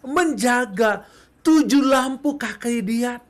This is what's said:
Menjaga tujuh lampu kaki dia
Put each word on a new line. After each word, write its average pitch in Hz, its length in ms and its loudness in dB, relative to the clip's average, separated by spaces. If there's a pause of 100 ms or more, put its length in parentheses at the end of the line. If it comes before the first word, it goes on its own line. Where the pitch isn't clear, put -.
Menjaga 240 1040 0 (400)
tujuh 285 400 4
lampu 269 480 0
kaki 233 480 -6
dia 233 480 -4